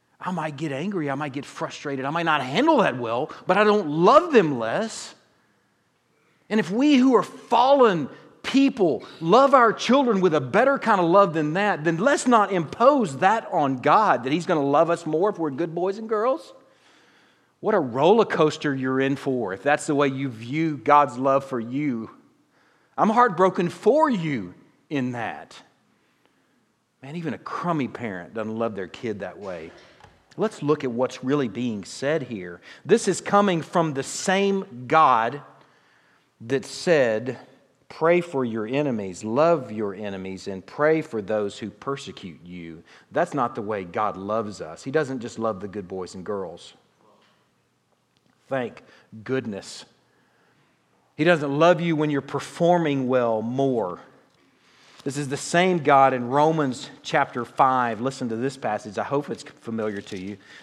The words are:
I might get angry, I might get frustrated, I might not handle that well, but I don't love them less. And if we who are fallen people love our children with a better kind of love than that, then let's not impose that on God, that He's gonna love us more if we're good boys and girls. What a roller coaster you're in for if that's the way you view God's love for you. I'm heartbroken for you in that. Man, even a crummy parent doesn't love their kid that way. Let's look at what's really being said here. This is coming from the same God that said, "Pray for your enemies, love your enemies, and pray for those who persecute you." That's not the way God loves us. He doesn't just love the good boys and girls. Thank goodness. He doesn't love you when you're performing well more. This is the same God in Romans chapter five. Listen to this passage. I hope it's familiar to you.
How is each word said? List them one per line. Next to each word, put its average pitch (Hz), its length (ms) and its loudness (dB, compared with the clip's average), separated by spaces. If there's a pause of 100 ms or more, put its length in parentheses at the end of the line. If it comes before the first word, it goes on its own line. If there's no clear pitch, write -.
(220)
I - 80 -8
might 160 260 -6
get 147 160 -6
angry, 156 380 -4
I 139 60 -2
might 143 180 -6
get 135 120 -8
frustrated, 139 600 -8
I 143 60 -4
might 170 140 -2
not 151 180 2
handle 247 340 2
that 139 220 2
well, 120 320 -4 (160)
but 185 100 4
I 208 60 6
don't 208 260 2
love 233 440 6
them 156 260 4
less. 147 560 -6 (1300)
And 214 120 0
if 160 100 -2
we 269 280 4
who 254 180 6
are 185 80 4
fallen 247 840 4 (360)
people 208 600 2 (160)
love 247 360 6
our 240 180 6
children 240 480 2
with 175 140 2
a 147 60 2
better 226 360 2
kind 208 240 2
of 170 60 2
love 185 260 6
than 151 200 -2
that, 185 300 -2
then 165 140 0
let's 247 300 0
not 214 240 4
impose 196 640 2
that 214 340 2
on 143 260 0
God, 147 480 4
that 131 60 -2
He's 165 140 -2
gonna 160 180 0
love 147 280 4
us 165 160 -4
more 160 240 0
if - 80 -10
we're 160 100 -2
good 156 240 -6
boys 185 240 -4
and 220 100 -12
girls. 226 460 -4 (1080)
What 208 120 0
a 202 60 4
roller 151 460 4
coaster 151 500 0
you're 131 240 -2
in 135 160 0
for 123 360 -4
if 98 120 -10
that's 147 240 0
the 151 80 0
way 143 120 2
you 135 220 -4
view 139 480 -4
God's 139 400 4
love 135 260 2
for 131 160 -6
you. 120 520 -6 (840)
I'm 180 140 2
heartbroken 190 600 2
for 294 380 2
you 151 460 -2 (340)
in 127 260 -4
that. 85 460 -10 (1400)
Man, 139 140 -14
even 156 180 -6
a 95 60 -10
crummy 160 480 -4
parent 98 480 -10
doesn't 110 200 -6
love 113 200 -4
their 95 120 -8
kid 104 340 -8
that 90 180 -12
way. 87 320 -12 (640)
Let's 202 240 -4
look 151 220 0
at 127 80 -4
what's 123 320 -4
really 135 240 0
being 107 380 -6
said 147 380 -4
here. 90 380 -12 (240)
This 214 220 4
is 175 120 0
coming 202 440 2
from 160 320 -2
the 135 80 -6
same 190 840 -2
God 131 560 4 (1000)
that 127 240 -4
said, 123 760 0 (500)
"Pray 170 320 2
for 139 240 -4
your 110 220 -6
enemies, 113 560 -4
love 127 480 0
your 107 240 -6
enemies, 95 520 -10
and 95 160 -10
pray 156 380 0
for 120 180 -8
those 104 380 -4
who 104 140 -10
persecute 95 760 -12
you." 85 380 -16 (280)
That's 151 220 -2
not 123 220 -2
the 123 80 -8
way 101 220 -6
God 95 320 -4
loves 104 440 -6
us. 80 220 -14
He 135 80 -10
doesn't 135 300 -2
just 113 180 -14
love 110 220 -4
the 101 60 -12
good 95 200 -12
boys 92 260 -10
and 95 100 -14
girls. 92 500 -10 (1700)
Thank 127 360 -6 (400)
goodness. 110 600 -8 (1300)
He 151 80 -2
doesn't 147 340 2
love 165 240 6
you 170 140 0
when 151 160 0
you're 139 100 -2
performing 143 840 0
well 117 340 0
more. 117 580 -2 (1040)
This 139 140 -6
is 143 120 -6
the 135 80 -6
same 175 420 2
God 135 340 6
in 123 160 -4
Romans 147 640 0 (100)
chapter 139 420 -2
five. 123 580 0
Listen 131 280 -4
to 110 60 -4
this 131 200 -4
passage. 107 440 -6
I 107 40 -2
hope 143 280 -4
it's - 100 -10
familiar 107 600 -8
to 98 180 -12
you. 98 180 -10 (260)